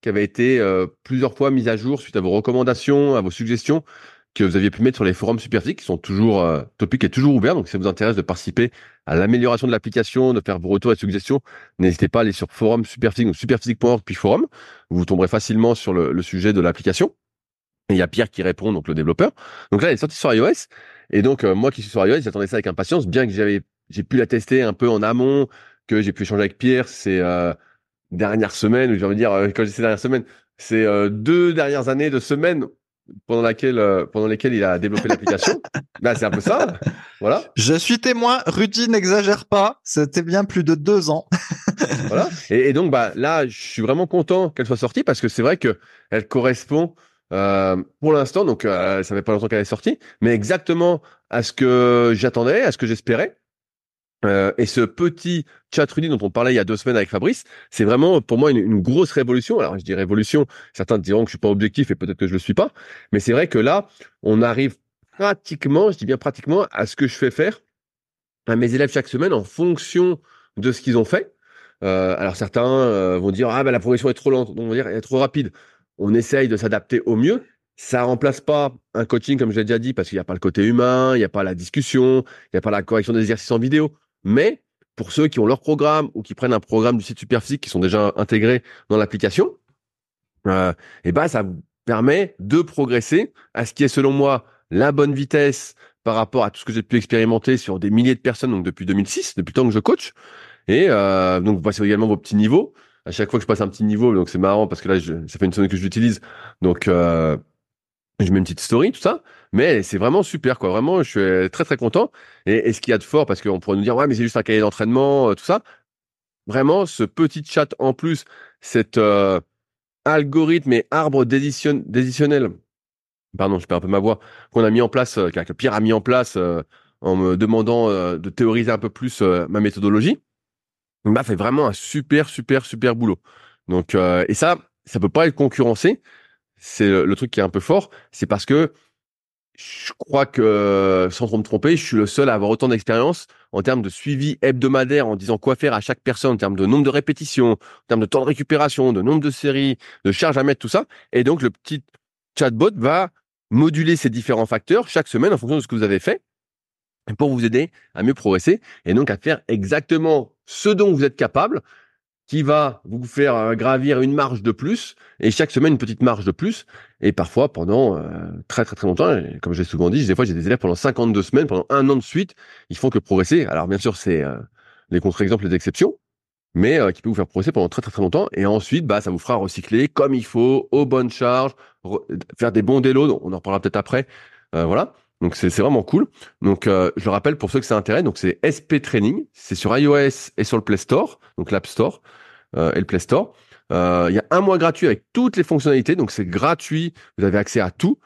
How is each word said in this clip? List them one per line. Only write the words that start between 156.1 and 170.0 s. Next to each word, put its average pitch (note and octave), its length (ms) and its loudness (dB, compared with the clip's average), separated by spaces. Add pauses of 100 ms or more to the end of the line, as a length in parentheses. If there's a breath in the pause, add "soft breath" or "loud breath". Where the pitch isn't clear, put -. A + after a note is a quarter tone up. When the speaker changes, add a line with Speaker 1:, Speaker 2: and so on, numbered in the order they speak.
Speaker 1:
pour D3 140 0
vous B2 140 0
aider B2 260 0 (240 soft breath)
à F#2 80 -6
mieux B2+ 120 2
progresser A2 460 0 (240 loud breath)
et F2 80 -2
donc C3 160 2
à G2+ 80 -2
faire D#3 300 -4
exactement D3 840 0 (140)
ce - 220 -4
dont G3+ 240 4
vous C#3 120 2
êtes C3+ 100 0
capable, E3 480 -2 (640 soft breath)
qui D3+ 160 -4
va C#3+ 440 0
vous A#2+ 180 -10
faire, C3+ 320 0
euh, A2+ 180 0
gravir C3 460 0
une C3+ 140 2
marge B2+ 280 -2
de A2+ 80 0
plus D#3+ 460 -4 (240 soft breath)
et A2+ 100 2
chaque D#3 200 0
semaine D3+ 240 2
une B2 40 -2
petite A2 220 -6
marge A2+ 240 0
de F#2+ 60 0
plus G3+ 340 -4 (380 loud breath)
et G2+ 100 2
parfois A#2+ 400 0
pendant, G2 460 0
euh, D#2 100 -10 (400)
très, A#2+ 160 -2
très, - 100 -10
très G2+ 120 -6
longtemps. A#2+ 320 2
Et D2 240 -10
comme F2 100 -4
j'ai F2 120 -2
souvent F2 260 0
dit, C3 160 0